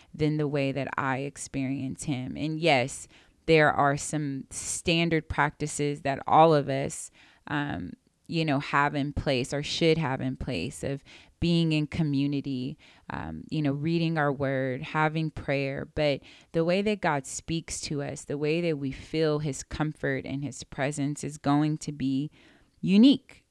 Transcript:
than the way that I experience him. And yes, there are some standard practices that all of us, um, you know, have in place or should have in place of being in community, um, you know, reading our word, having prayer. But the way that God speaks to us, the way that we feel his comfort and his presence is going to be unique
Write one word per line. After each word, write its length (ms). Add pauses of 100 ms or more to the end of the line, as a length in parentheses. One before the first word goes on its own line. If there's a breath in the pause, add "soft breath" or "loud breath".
(140)
than 240
the 100
way 260
that 240
I 220
experience 840
him. 340
And 220
yes, 480 (380 soft breath)
there 260
are 260
some 520
standard 800
practices 720
that 260
all 260
of 160
us, 420 (360 soft breath)
um, 460 (340)
you 160
know, 160
have 360
in 180
place 400
or 80
should 360
have 220
in 160
place 480
of 200 (360 loud breath)
being 340
in 120
community, 880 (360 soft breath)
um, 400
you 100
know, 100
reading 460
our 160
word, 480
having 480
prayer. 640
But 280 (320 loud breath)
the 120
way 160
that 200
God 260
speaks 540
to 200
us, 240
the 120
way 240
that 180
we 120
feel 480
his 220
comfort 640
and 180
his 200
presence 600
is 140
going 420
to 120
be 400 (500 soft breath)
unique 680